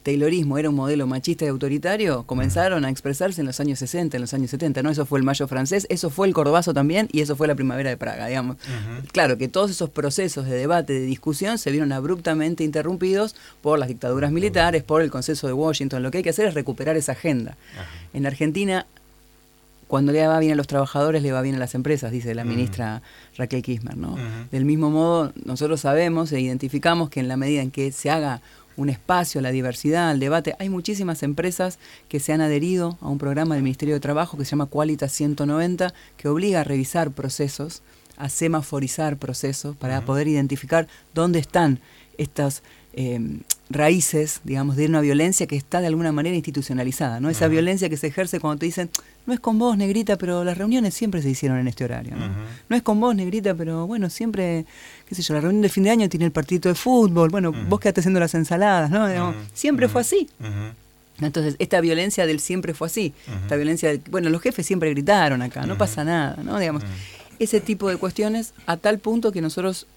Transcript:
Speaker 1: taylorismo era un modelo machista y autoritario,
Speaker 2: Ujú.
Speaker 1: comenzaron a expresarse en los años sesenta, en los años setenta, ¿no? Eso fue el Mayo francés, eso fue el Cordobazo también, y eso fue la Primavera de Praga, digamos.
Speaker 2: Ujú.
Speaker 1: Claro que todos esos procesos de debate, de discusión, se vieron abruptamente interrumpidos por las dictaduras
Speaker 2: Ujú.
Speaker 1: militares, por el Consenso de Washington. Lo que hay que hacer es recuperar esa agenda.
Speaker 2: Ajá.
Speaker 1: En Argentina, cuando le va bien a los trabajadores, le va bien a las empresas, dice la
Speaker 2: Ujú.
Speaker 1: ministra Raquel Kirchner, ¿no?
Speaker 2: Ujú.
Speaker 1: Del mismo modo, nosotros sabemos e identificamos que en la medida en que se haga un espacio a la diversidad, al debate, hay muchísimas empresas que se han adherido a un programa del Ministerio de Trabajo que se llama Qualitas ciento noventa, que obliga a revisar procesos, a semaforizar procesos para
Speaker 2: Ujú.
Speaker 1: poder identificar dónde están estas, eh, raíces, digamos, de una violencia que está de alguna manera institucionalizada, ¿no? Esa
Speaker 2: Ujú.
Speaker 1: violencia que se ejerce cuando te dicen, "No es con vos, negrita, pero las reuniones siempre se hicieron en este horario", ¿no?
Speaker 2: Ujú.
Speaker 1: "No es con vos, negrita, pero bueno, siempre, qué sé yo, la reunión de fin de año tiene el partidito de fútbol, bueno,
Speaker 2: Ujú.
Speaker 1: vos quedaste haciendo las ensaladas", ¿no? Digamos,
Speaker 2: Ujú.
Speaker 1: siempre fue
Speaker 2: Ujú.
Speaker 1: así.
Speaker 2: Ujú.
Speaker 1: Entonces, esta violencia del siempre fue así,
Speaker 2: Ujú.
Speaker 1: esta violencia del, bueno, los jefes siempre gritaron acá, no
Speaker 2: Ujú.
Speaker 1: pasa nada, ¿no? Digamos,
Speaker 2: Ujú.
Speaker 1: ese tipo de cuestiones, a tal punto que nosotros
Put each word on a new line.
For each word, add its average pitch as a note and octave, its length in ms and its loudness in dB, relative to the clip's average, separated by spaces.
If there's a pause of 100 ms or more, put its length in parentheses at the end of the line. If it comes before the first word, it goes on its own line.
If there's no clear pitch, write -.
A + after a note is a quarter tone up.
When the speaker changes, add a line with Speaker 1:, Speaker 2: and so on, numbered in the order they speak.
Speaker 1:
taylorismo C#3+ 560 2
era D#3 100 0
un D3 60 2
modelo C#3 320 0
machista C3+ 380 -2
y - 20 0
autoritario, C#3+ 720 0
Speaker 2:
Ujú. A#2 80 -8
Speaker 1:
comenzaron D3+ 580 2
a C3+ 60 0
expresarse E3+ 500 -2
en C#3 60 0
los B2+ 120 -6
años C#3+ 200 -2
sesenta, D#3 380 -4
en B2 40 -2
los B2 140 -6
años C3 160 -2
setenta, C#3+ 320 0
¿no? D3+ 80 2
Eso D3 160 0
fue C#3+ 100 0
el C3 80 4
Mayo C#3 220 0
francés, C#3 420 0
eso F3 220 0
fue F#3+ 160 2
el F#3 80 4
Cordobazo E3 360 4
también, D#3 400 2
y D3+ 100 2
eso D3 140 0
fue D3+ 120 2
la D3 80 2
Primavera C3 340 -2
de A#2+ 80 -4
Praga, A2+ 300 -6
digamos. B2+ 300 -4
Speaker 2:
Ujú. A#2+ 540 -8
Speaker 1:
Claro C3+ 280 2
que C3 80 0
todos F#3+ 240 0
esos E3 180 -4
procesos C#3+ 560 -2
de C3 100 -2
debate, C#3+ 380 0
de C3 140 0
discusión, D#3 500 -2
se D#3 140 -2
vieron D3 200 2
abruptamente D#3+ 720 0
interrumpidos F3+ 720 0 (280)
por D3+ 160 4
las C3 80 0
dictaduras C3 420 -2
Speaker 2:
Ujú. D3+ 60 0
Speaker 1:
militares, F3 480 2
por D#3+ 180 2
el D#3+ 80 0
Consenso C#3 380 -4
de B2+ 60 -2
Washington. C#3 500 -2
Lo C3 80 -4
que F3 80 -4
hay F#3 40 -2
que E3+ 60 0
hacer G#3 160 0
es F#3 80 0
recuperar C#3+ 420 -2
esa C#3+ 180 0
agenda. B2+ 440 -2 (160)
Speaker 2:
Ajá. F#2 160 -12 (240)
Speaker 1:
En C#3 140 -2
Argentina, E3+ 580 -2 (1040)
cuando C#3 240 2
le D#3 160 4
va D#3+ 100 4
bien D#3 140 4
a D3+ 40 2
los C#3+ 120 0
trabajadores, C#3+ 560 2
le C#3+ 80 0
va C3 100 0
bien C3+ 140 -2
a C3 40 -2
las B2 140 -4
empresas, C3 380 -2
dice A#2+ 240 -4
la A#2 80 -4
Speaker 2:
Ujú. A#2+ 80 -2
Speaker 1:
ministra A#2 500 -2 (340)
Raquel B2+ 280 -4
Kirchner, B2 340 -6
¿no? - 160 -6
Speaker 2:
Ujú. C3+ 80 -6 (300)
Speaker 1:
Del C3+ 120 0
mismo D3+ 280 4
modo, D#3+ 420 2 (100)
nosotros D3 380 -2
sabemos D#3+ 500 2
e C3+ 80 0
identificamos C3+ 720 0
que - 100 -6
en B2+ 80 -2
la C3 100 -4
medida C#3 260 0
en C3 80 -4
que C3+ 200 -2
se C#3+ 200 -2
haga C#3+ 300 0 (360)
un C#3+ 120 0
espacio E3+ 500 0
a - 20 0
la B2+ 100 -2
diversidad, C#3 580 0
al C#3+ 100 2
debate, D3 400 0
hay F#3+ 80 -4
muchísimas F#3 560 -4
empresas F3 560 -2 (300)
que D3+ 100 -4
se D3+ 140 -2
han D#3 80 2
adherido E3+ 580 0
a - 80 -10
un C#3+ 120 -2
programa D3 360 0
del C#3 80 2
Ministerio C3+ 300 0
de C#3+ 80 0
Trabajo D3+ 360 -2
que C#3+ 60 -4
se - 80 -6
llama D3 140 0
Qualitas D3 480 -2
ciento D3 320 0
noventa, E3+ 480 0 (240)
que - 100 -6
obliga F3 320 2
a D3+ 60 0
revisar C#3 460 0
procesos, C#3 720 -6 (360)
a C#3 100 -6
semaforizar D3+ 880 -2
procesos C#3+ 600 -6
para C3 220 -2
Speaker 2:
Ujú. A#2+ 80 -4
Speaker 1:
poder C#3 200 2
identificar D3 640 2 (240)
dónde E3+ 260 2
están D3 400 4 (380)
estas, C#3+ 460 -2 (300)
eh, B2+ 460 -4 (300)
raíces, D3+ 720 2
digamos, C#3 320 -2
de D3 100 2
una D#3 160 4
violencia D3+ 460 2
que D3 80 -4
está D#3 260 -2
de F3+ 60 0
alguna D#3+ 240 0
manera D#3 240 0
institucionalizada, C3 840 -2
¿no? C#3+ 100 0
Esa E3 160 2
Speaker 2:
Ujú. D#3 80 4
Speaker 1:
violencia F3+ 360 2
que D#3 80 -2
se D#3 100 -4
ejerce F3 320 -4
cuando D3+ 200 -2
te E3 80 -2
dicen, F3 220 -4 (360)
"No B3 80 -2
es B3 60 -2
con A3 180 0
vos, A#3+ 180 2
negrita, G3+ 420 2
pero F3 260 -2
las F3 120 -2
reuniones G#3+ 380 0
siempre F#3+ 300 -2
se C#3 60 2
hicieron C3 280 0
en B2+ 100 0
este B2 160 -4
horario", A#2+ 320 -6
¿no? A#2 100 -4
Speaker 2:
Ujú. G2 80 -4 (360)
Speaker 1:
"No A3+ 60 2
es A#3+ 80 2
con G#3+ 160 2
vos, A#3+ 160 2
negrita, G3 400 0
pero E3 320 -4
bueno, G3+ 240 -2
siempre, F#3 540 -2 (440)
qué - 60 -8
sé F3 80 -4
yo, D#3 100 0
la D3+ 80 2
reunión G3 220 4
de G3 60 4
fin F#3+ 140 2
de G3 60 6
año A3 180 4
tiene E3+ 180 0
el E3 60 2
partidito E3 380 0
de F3 60 2
fútbol, F#3+ 560 6
bueno, F#3 180 0
Speaker 2:
Ujú. D3 180 -4
Speaker 1:
vos G3+ 120 2
quedaste F#3+ 220 2
haciendo F#3 180 4
las E3+ 160 2
ensaladas", E3+ 560 4
¿no? G#3 160 2
Digamos, F3+ 280 0
Speaker 2:
Ujú. - 100 -10 (100)
Speaker 1:
siempre B3+ 340 4
fue A#3+ 140 2
Speaker 2:
Ujú. A#3 40 -2
Speaker 1:
así. F#4 220 2 (100)
Speaker 2:
Ujú. A2 840 -8
Speaker 1:
Entonces, D3+ 320 -2
esta F3 240 2
violencia E3+ 460 2
del D#3 120 0
siempre E3+ 360 -4
fue F3 100 -4
así, E3+ 280 -4 (140)
Speaker 2:
Ujú. A#2+ 120 -8
Speaker 1:
esta G2 160 -2
violencia D#3 340 2
del, D3 120 0 (100)
bueno, F3 180 2
los E3 140 2
jefes G3 220 0
siempre D#3+ 260 0
gritaron C#3+ 500 4
acá, B2+ 240 -6
no F#3 80 -2
Speaker 2:
Ujú. G2+ 60 -2
Speaker 1:
pasa F3+ 240 0
nada, D#3 400 0
¿no? G#3 160 -4
Digamos, D3+ 240 -2
Speaker 2:
Ujú. G2 80 -8 (460)
Speaker 1:
ese A3 220 2
tipo G3+ 300 -2
de F3+ 80 0
cuestiones, G#3+ 560 -2 (120)
a E3+ 120 0
tal G#3 200 2
punto A3 360 0
que F#3 80 -2
nosotros F3+ 560 -2